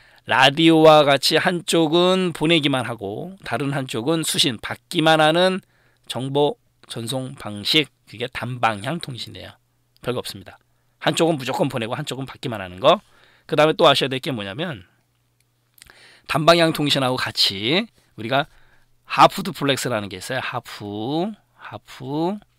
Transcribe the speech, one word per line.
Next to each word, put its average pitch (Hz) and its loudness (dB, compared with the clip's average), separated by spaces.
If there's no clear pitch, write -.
라디오와 151 6
같이 139 2
한쪽은 175 2
보내기만 147 0
하고 117 -10
다른 139 -4
한쪽은 139 -4
수신, 147 -2
받기만 156 2
하는 180 4
정보 139 -2
전송 131 -8
방식, 104 -2
그게 117 -10
단방향 117 -4
통신이에요. 107 -14
별거 123 -4
없습니다. - -16
한쪽은 160 2
무조건 135 -2
보내고 120 -6
한쪽은 131 -8
받기만 113 -10
하는 90 -12
거. 165 4
그 160 -2
다음에 151 4
또 165 4
아셔야 139 2
될 131 -6
게 165 -8
뭐냐면, 107 -8
단방향 160 4
통신하고 135 0
같이 113 -2
우리가 131 -2
하프 - 4
두플렉스라는 131 -2
게 95 -12
있어요. 127 -8
하프, 120 -6
하프 151 -8